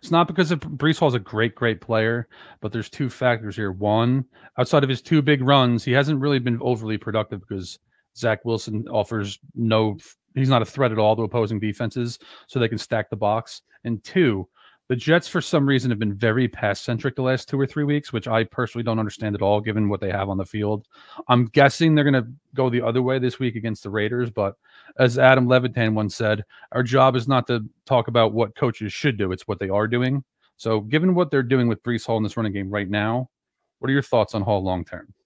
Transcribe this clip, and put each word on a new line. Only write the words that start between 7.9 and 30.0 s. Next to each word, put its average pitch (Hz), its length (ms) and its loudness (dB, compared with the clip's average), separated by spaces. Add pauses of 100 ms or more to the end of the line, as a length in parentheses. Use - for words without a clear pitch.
Zach 110 280 -2
Wilson 113 440 -4
offers 104 520 -4 (160)
no, 110 420 0 (380)
he's 135 120 2
not 127 140 4
a - 20 -2
threat 127 280 0
at 110 80 -2
all 107 160 4
to 113 60 -2
opposing 110 360 -2
defenses, 117 640 -4 (260)
so - 140 -4
they 117 80 2
can 110 100 -4
stack - 320 -4
the 107 60 -6
box. 107 460 -2 (200)
And 113 220 -6
two, 117 440 0 (400)
the 127 80 -2
Jets, 160 320 2
for 175 120 -2
some 143 280 0
reason, 131 220 2
have 107 100 -2
been 104 160 -2
very 117 320 2
pass-centric 117 680 -4
the 139 80 -4
last 127 260 -2
two 139 120 -2
or 139 40 0
three 147 200 -4
weeks, 147 280 -2
which 110 140 -6
I 113 160 2
personally 117 400 -6
don't 113 160 -2
understand 107 380 -4
at 101 40 -10
all, 101 200 2
given 107 280 -2
what 101 120 -2
they 98 100 -4
have 98 180 -4
on 95 80 -4
the 95 80 -4
field. 104 440 -4 (400)
I'm 123 180 4
guessing 147 480 4
they're 151 80 4
gonna 135 240 2 (280)
go 131 140 0
the 120 140 0
other 117 180 0
way 131 200 0
this 127 180 -2
week 120 160 -2
against 110 300 -6
the 101 60 -10
Raiders, 110 400 -2
but 101 260 -2 (420)
as 123 180 4
Adam 131 300 6
Levitan 123 480 2
once 107 220 -2
said, 107 280 0 (280)
"Our 127 100 0
job 131 320 4
is 120 140 -2
not 127 180 2
to 117 180 0 (220)
talk 123 220 2
about 113 240 4
what 107 240 -2
coaches 110 360 -2
should 135 240 -2
do, 98 140 -2
it's - 160 -6
what 101 140 -4
they 98 80 -4
are 104 180 2
doing." 127 380 0 (320)